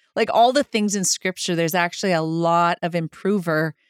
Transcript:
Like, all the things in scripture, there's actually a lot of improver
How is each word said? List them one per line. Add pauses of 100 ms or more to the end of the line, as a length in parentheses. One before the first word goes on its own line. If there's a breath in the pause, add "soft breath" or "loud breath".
(160)
Like,
all
the
things
in
scripture,
there's
actually
a
lot
of
improver (140)